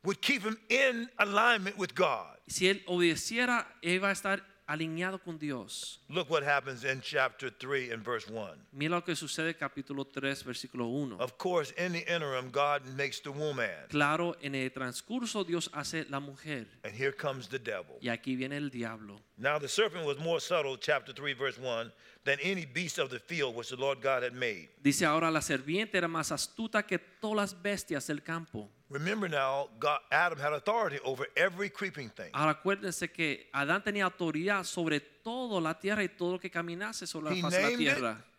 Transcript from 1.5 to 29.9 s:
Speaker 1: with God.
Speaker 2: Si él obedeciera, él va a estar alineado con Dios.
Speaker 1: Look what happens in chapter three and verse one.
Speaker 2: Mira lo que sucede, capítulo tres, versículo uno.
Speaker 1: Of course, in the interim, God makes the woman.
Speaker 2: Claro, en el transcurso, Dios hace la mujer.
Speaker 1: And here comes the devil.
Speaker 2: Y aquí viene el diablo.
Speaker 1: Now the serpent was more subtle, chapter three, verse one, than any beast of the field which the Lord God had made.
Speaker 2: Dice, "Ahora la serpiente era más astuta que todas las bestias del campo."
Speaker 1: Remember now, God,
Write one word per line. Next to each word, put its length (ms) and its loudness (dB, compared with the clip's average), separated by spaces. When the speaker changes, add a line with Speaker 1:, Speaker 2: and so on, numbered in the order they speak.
Speaker 1:
with 160 -2
God. 420 2
Speaker 2:
Si 200 2
él 180 2
obedeciera, 800 2
él 200 2
va 60 4
a 40 4
estar 300 0
alineado 560 -2
con 160 -8
Dios. 720 -6
Speaker 1:
Look 220 -2
what 120 4
happens 420 2
in 180 0
chapter 480 0
three 400 -2
and 120 -6
verse 260 -2
one. 300 -8
Speaker 2:
Mira 240 -2
lo 60 2
que 120 -2
sucede, 420 -2
capítulo 540 -4
tres, 340 -4
versículo 440 -6
uno. 300 -2
Speaker 1:
Of 180 -2
course, 360 0
in 200 -2
the 80 -2
interim, 380 -2
God 320 4
makes 240 -2
the 100 -8
woman. 400 0
Speaker 2:
Claro, 520 2
en 120 -4
el 160 0
transcurso, 760 -4
Dios 260 -2
hace 380 -4
la 100 -2
mujer. 460 -8
Speaker 1:
And 100 -8
here 180 0
comes 360 -4
the 100 -4
devil. 420 -6
Speaker 2:
Y 80 -4
aquí 280 -2
viene 200 -4
el 140 -4
diablo. 500 -8
Speaker 1:
Now 220 0
the 100 -4
serpent 380 0
was 120 0
more 220 0
subtle, 360 0
chapter 360 0
three, 220 -4
verse 240 -2
one, 320 -4
than 180 4
any 220 0
beast 340 -4
of 120 2
the 80 -6
field 380 0
which 140 -6
the 60 -8
Lord 240 0
God 220 2
had 120 -2
made. 340 -2
Speaker 2:
Dice, 240 4
"Ahora 260 4
la 100 2
serpiente 580 0
era 100 2
más 220 -2
astuta 560 -2
que 120 0
todas 160 0
las 260 2
bestias 440 -2
del 160 -2
campo." 480 -6
Speaker 1:
Remember 380 -2
now, 440 2
God, 200 2